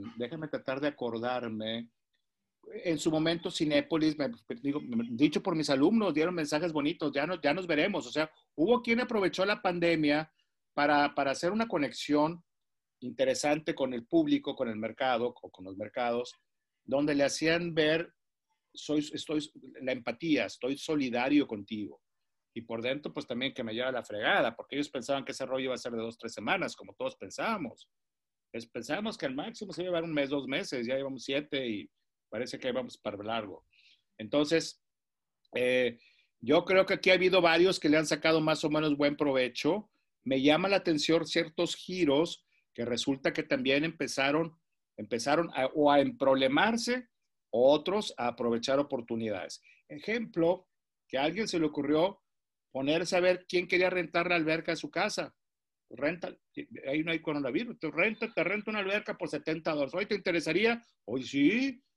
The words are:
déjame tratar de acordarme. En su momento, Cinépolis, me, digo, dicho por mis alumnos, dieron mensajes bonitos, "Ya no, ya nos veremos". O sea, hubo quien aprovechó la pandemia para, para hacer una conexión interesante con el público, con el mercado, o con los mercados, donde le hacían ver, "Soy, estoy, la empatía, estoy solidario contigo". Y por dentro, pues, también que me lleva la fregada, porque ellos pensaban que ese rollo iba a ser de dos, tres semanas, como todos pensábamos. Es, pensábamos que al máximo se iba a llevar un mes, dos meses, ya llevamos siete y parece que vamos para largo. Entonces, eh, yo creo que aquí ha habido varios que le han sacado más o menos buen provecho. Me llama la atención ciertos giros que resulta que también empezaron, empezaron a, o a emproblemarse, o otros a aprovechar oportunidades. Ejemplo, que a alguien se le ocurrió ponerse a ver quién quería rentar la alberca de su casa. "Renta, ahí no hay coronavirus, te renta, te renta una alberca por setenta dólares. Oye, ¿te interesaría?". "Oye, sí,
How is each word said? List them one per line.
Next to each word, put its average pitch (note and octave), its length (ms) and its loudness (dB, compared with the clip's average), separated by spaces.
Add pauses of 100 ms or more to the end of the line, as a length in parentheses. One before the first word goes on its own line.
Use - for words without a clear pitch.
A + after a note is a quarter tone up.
(160)
déjame D3+ 320 -6
tratar C3+ 320 -6
de D3 80 0
acordarme. A#2 1000 -4 (920)
En E3 140 0
su E3 120 -2
momento, E3 400 0
Cinépolis, D3+ 680 0
me, C3 120 -2 (300)
digo, C#3+ 200 -2 (300)
dicho D3 320 2
por F3+ 120 0
mis D3+ 160 0
alumnos, F3+ 420 4
dieron D#3+ 220 0
mensajes D#3 380 -2
bonitos, D3+ 400 -2
"Ya C#3+ 140 0
no, F3+ 140 -4
ya C#3+ 140 2
nos F#3 120 -4
veremos". D#3+ 400 0
O A#2+ 40 -14
sea, D#3 200 -2 (260)
hubo A#3 260 4
quien A#3 180 2
aprovechó G3 460 0
la G#3 160 -2
pandemia E3 680 2 (420)
para, C#3+ 400 4
para C#3 160 0
hacer E3+ 220 -2
una A3+ 160 0
conexión D3+ 760 0 (560)
interesante C3+ 720 0
con C3 200 -2
el A#2 120 -8
público, D3 480 2
con B2 140 -4
el A2 80 -4
mercado, A#2+ 640 -2
o F#2+ 100 -16
con F#2 140 -18
los F#2+ 120 -12
mercados, A#2+ 580 -4 (500)
donde D3 300 0
le C#3+ 100 4
hacían E3 500 0
ver, D#3+ 380 2 (600)
"Soy, D3+ 280 -2 (120)
estoy, D3+ 380 -6 (300)
la B2+ 120 -4
empatía, B2 540 0
estoy B2+ 320 -6
solidario C#3 680 2
contigo". G#2 540 -8 (520)
Y A#2 80 -8
por A2+ 200 -8
dentro, C3 300 -4
pues, - 140 -8
también B2+ 280 -6
que B2+ 100 -6
me A2 80 -6
lleva B2 180 -4
la A#2+ 140 -6
fregada, A#2+ 500 0
porque - 220 -10
ellos C#3+ 140 -4
pensaban C#3 340 -4
que C3+ 80 -8
ese C3+ 140 -8
rollo C3 180 -4
iba B2+ 100 -2
a A#2+ 40 -6
ser A#2+ 140 -8
de A2+ 100 -4
dos, A#2 160 -8
tres A2+ 160 -12
semanas, C3+ 420 -2
como G2 180 -20
todos C3 220 -8
pensábamos. D3+ 720 -8 (640)
Es, A#2 140 -10
pensábamos D#3 500 -6
que D#3+ 100 -4
al C3 80 -6
máximo F#3+ 380 -10
se E3 100 -8
iba F#3 60 -6
a - 20 -4
llevar E3+ 140 -2
un E3+ 80 -6
mes, C#3+ 160 0
dos C#3 180 -4
meses, C3+ 400 -4
ya C3 100 -2
llevamos C3+ 280 -6
siete C3+ 440 -2
y G2+ 220 -6 (380)
parece B2 300 -8
que B2+ 140 -4
vamos A#2+ 260 -6
para G2+ 240 -6
largo. G#2+ 420 -6 (540)
Entonces, D3 640 -2 (720)
eh, B2 440 2 (420)
yo D3+ 240 4
creo F#3+ 220 6
que G3 80 0
aquí F#3 160 2
ha F#3 40 8
habido F#3 260 4
varios E3+ 400 6
que D#3 80 2
le D3 80 6
han D#3 100 4
sacado D#3+ 340 2
más D#3 240 2
o D3+ 60 0
menos D3+ 260 2
buen C#3+ 200 2
provecho. C#3+ 760 0 (340)
Me C3+ 180 0
llama D#3 260 4
la G3 80 4
atención D#3+ 500 2
ciertos E3 500 -2
giros E3+ 680 0 (300)
que A#2 100 -6
resulta C3+ 480 -2
que D#3+ 100 -2
también C#3 420 2
empezaron, D3+ 760 -2 (360)
empezaron B2 580 0
a, C3 200 0
o D3 160 4
a C#3+ 100 8
emproblemarse, C#3+ 1080 2 (440)
o B2+ 200 6
otros F#3 440 0
a B2 120 -2
aprovechar A#2+ 500 0
oportunidades. A2+ 840 -4 (280)
Ejemplo, F3+ 800 -2 (400)
que B2+ 100 -2
a C#3 60 2
alguien F#3+ 240 -2
se F#3 100 -2
le D#3 80 2
ocurrió D3+ 560 0 (500)
ponerse D#3 440 0
a F3 40 4
ver F3+ 280 2
quién F3 180 0
quería F3+ 240 4
rentar F3 380 0
la F3 80 2
alberca D#3+ 340 0
de E3 60 -2
su D#3 120 -8
casa. F3 460 -2 (560)
"Renta, E3+ 480 -4 (480)
ahí D3+ 160 0
no D#3+ 80 -4
hay E3 100 -2
coronavirus, D#3 600 -4
te D#3 100 -6
renta, G#3+ 420 -2
te E3 120 0
renta G#3 260 -4
una G#3+ 80 -2
alberca G3+ 400 -2
por E3 100 -6
setenta D#3+ 440 -4
dólares. C#3+ 220 -2
Oye, G3 120 -2
¿te G#3+ 80 -2
interesaría?". F#3+ 680 0 (240)
"Oye, B2+ 200 -6
sí, F#3 580 2 (140)